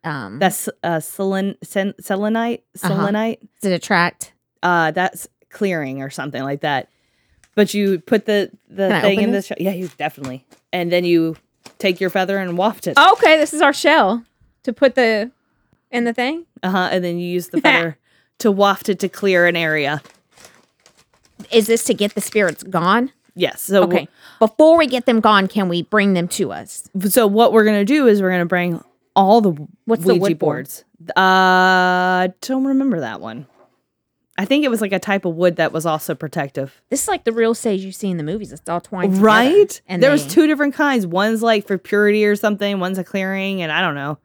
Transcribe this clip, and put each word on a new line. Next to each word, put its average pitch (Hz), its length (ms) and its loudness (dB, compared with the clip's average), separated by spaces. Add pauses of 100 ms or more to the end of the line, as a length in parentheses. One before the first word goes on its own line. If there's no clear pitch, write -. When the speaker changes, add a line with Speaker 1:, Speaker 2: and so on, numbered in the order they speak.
Speaker 1:
um, 131 340 -8
Speaker 2:
That's, 196 300 -2 (120)
uh, 170 180 -2
selen-, 190 600 -6
sen-, 196 380 -6
selenite? 220 640 -4 (180)
Speaker 1:
Uh-huh. 185 60 -4
Speaker 2:
Selenite? 202 540 -2 (200)
Speaker 1:
Does 202 100 -2
it 180 40 0
attract? - 560 -2 (320)
Speaker 2:
Uh, 170 280 2
that's 180 360 -4 (220)
clearing 151 520 -6
or 139 80 -10
something 135 320 -10
like 139 200 -6
that. 143 260 -4 (680)
But 208 180 2
you 196 260 0
put 214 260 -2
the, 208 260 -2 (180)
the 190 180 -2
Speaker 1:
Can 190 60 0
I 170 80 0
Speaker 2:
thing 202 180 2
Speaker 1:
open 196 60 0
Speaker 2:
in 220 60 0
the 202 80 0
Speaker 1:
this? 190 80 -10
Speaker 2:
shell. - 120 -10
Yeah, 185 140 -2
you 180 240 -8
definitely. 135 480 -10 (280)
And 175 180 -4
then 180 140 0
you 165 320 2 (400)
take 185 240 -2
your 185 80 -2
feather 190 280 -2
and 180 200 -6
waft 208 300 -2
it. 180 100 0
Speaker 1:
Okay, 320 400 6
this - 160 0
is 302 80 -2
our 285 100 4
shell 240 540 2 (380)
to 240 100 -6
put 262 220 0
the, 226 360 0 (580)
in 240 140 -2
the 233 100 -2
thing. 285 320 -4 (180)
Speaker 2:
Uh-huh, 185 280 -2
and 185 120 0
then 175 140 -4
you 175 120 -6
use 175 200 -6
the 311 120 -4
Speaker 1:
<laughs> - 0 -
Speaker 2:
feather 170 360 0 (420)
to 214 120 2
waft 196 380 0
it 185 100 -2
to 196 100 -4
clear 185 360 0
an 175 100 2
area. 156 460 -2 (1500)
Speaker 1:
Is 220 160 4
this 226 180 0
to 247 80 0
get 202 220 -2
the 214 60 -4
spirits 185 420 -2
gone? 190 480 0 (240)
Speaker 2:
Yes. - 260 -4
So 190 220 2
Speaker 1:
Okay. 175 260 0 (300)
Before 311 380 6
we 320 100 4
get 240 180 -4
them 226 160 2
gone, 202 260 4
can 190 220 -2
we 175 140 -2
bring 202 300 2
them 175 160 0
to 143 220 -4
us? - 380 -16 (180)
Speaker 2:
so 226 200 4
what 214 260 4
we're 220 120 6
gonna 208 200 2
do 277 220 2
is 208 140 4
we're 185 100 0
gonna 180 140 0
bring 175 380 -2 (320)
all 196 240 6
the 202 120 2 (340)
Speaker 1:
What's 220 180 0
the 190 120 4
Speaker 2:
Ouija 175 60 2
Speaker 1:
wood 196 180 0
for? 180 60 -2
Speaker 2:
boards. 143 380 -6 (320)
Uh, 185 1120 4 (120)
don't 262 240 -4
remember 269 360 0
that 110 200 -10
one. 113 260 -14 (920)
I 190 60 -2
think 285 220 2
it 262 40 0
was, 226 120 -2
like, 202 100 -2
a 190 80 0
type 196 240 -2
of 170 120 -4
wood 175 200 2
that 160 160 0
was 160 140 -4
also 156 280 -4
protective. 143 760 -8
Speaker 1:
This 277 140 -4
is - 40 -6
like 403 160 -4
the 233 80 -2
real 226 220 0
sage 196 320 -4
you 190 80 -12
see 202 160 -6
in 175 80 -4
the 156 60 -6
movies. 185 280 -8
It's 147 160 -18
all 170 140 -4
twined 185 320 -2
together. 190 120 4
Speaker 2:
Right? 262 640 4
Speaker 1:
And 185 160 0
Speaker 2:
There 269 60 6
Speaker 1:
they 294 40 4
Speaker 2:
was 247 140 0
two 311 180 4
different 285 280 0
kinds. 262 340 0
One's, 208 340 0
like, 220 240 2
for 196 120 -4
purity 208 480 2
or 208 100 2
something. 202 460 -2
One's 185 160 -4
a 185 80 -6
clearing, 190 560 -6
and 160 100 -6
I 156 80 0
don't 170 160 -2
know. 143 300 -8